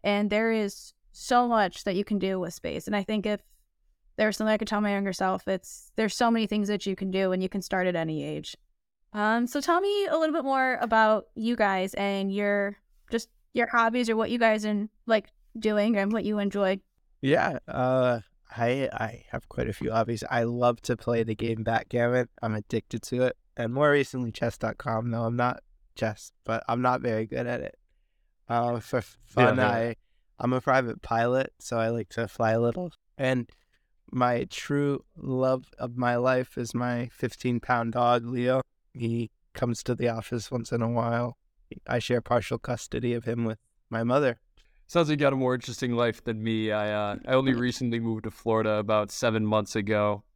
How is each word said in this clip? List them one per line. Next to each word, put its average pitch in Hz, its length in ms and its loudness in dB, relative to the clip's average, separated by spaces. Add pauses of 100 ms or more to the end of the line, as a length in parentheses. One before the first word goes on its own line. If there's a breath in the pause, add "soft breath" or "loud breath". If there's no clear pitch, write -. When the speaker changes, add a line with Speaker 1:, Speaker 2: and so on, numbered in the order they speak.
Speaker 1:
And 208 260 2
there 220 220 2
is 214 400 -4 (200)
so 247 360 2
much 214 360 2
that 190 120 0
you 202 80 0
can 208 140 -2
do 190 200 -2
with 170 160 -6
space. - 320 -8
And 208 80 -2
I 202 80 0
think 214 240 -4
if 208 140 -2 (760)
there 214 100 2
was 208 100 0
something 214 160 0
I 214 60 2
could 214 100 -4
tell 208 120 0
my 208 120 0
younger 196 200 -2
self, 190 360 -2
it's, - 480 -6
there's 220 180 0
so 233 160 4
many 226 160 2
things 208 220 0
that 208 180 -2
you 190 80 -2
can 190 160 -6
do, 185 220 2
and 185 100 0
you 185 60 -2
can 190 140 -4
start 185 240 -2
at 175 100 0
any 160 260 -2
age. 151 320 -8 (600)
Um, 220 320 2
so 277 140 -2
tell 339 200 2
me 403 260 0
a 320 120 0
little 311 160 2
bit 302 100 0
more 262 380 0
about 220 520 4
you 226 220 -2
guys 196 380 0
and 196 380 -2
your, 202 440 0 (340)
just 226 200 -4 (240)
your 233 120 4
hobbies 233 440 2
or 220 60 2
what 220 140 0
you 240 80 0
guys 220 280 2
in, 214 240 -2 (160)
like, 220 260 2 (260)
doing 214 380 2
and 202 160 0
what 220 140 -2
you 208 120 0
enjoy. 196 400 0 (440)
Speaker 2:
Yeah, 147 440 2
uh, 127 540 2 (340)
I, 123 380 0
I 117 380 -8
have - 180 -8
quite 127 180 -4
a 110 60 -4
few - 180 -4
hobbies. 113 400 0
I 120 140 2
love 120 380 0
to 123 140 -2
play 117 260 0
the 113 120 -2
game 110 300 -4
Backgammon. 120 640 0 (140)
I'm 110 120 -2
addicted - 500 -4
to 127 180 -2
it. 127 140 0 (200)
And 117 160 -4
more 147 180 4
recently, 131 400 0
chess - 280 -4
dot 110 200 -4
com, 117 320 -2
though 117 140 -2
I'm 117 120 -2
not 123 260 0 (340)
chess, - 340 -6 (140)
but 113 240 -2
I'm 120 140 0
not 127 180 2
very 110 260 -2
good 123 200 -4
at 123 140 -4
it. - 180 -12 (720)
Uh, 120 300 0
for 123 200 -4
f-, - 180 -8 (200)
Speaker 3:
Yeah, 123 100 6
Speaker 2:
fun, 127 100 4
Speaker 3:
yeah. 127 120 4
Speaker 2:
I, 117 280 -2 (420)
I'm 127 140 0
a 127 80 0
private 123 420 2
pilot, 120 560 0
so - 200 -4
I 113 100 2
like 117 220 -4
to 117 180 -4
fly 113 240 0
a 117 80 2
little. 160 320 0 (240)
And 131 340 0 (600)
my 123 380 0
true 143 560 -2 (120)
love 131 500 0 (120)
of 120 180 -8
my 123 200 0
life 127 400 0
is 120 180 -6
my 123 380 -2
fifteen 120 460 -4
pound 117 340 0
dog, 120 320 4
Leo. 123 380 0 (320)
He 117 360 -2 (220)
comes 120 320 -2
to 123 100 0
the 120 140 0
office 113 420 -4
once 117 220 -6
in 117 100 0
a 113 60 0
while. 120 480 -2 (500)
I 120 120 0
share 120 220 0
partial 117 380 0
custody 120 540 -4
of 117 120 -4
him 117 200 -2
with 110 140 -4 (320)
my 113 120 -2
mother. 127 380 2 (460)
Speaker 3:
Sounds 170 220 2
like 147 100 2
you 147 40 2
got 139 120 6
a - 20 0
more 127 180 2
interesting 123 380 -4
life 117 320 0
than 110 180 -4
me. 110 300 0
I, 107 180 0
uh, 104 260 -2 (100)
I 131 80 0
only 135 180 4
recently 120 480 0
moved 110 240 -4
to 110 60 -6
Florida 110 460 2
about 107 340 0
seven 110 340 0
months 107 320 0
ago. 104 480 0 (120)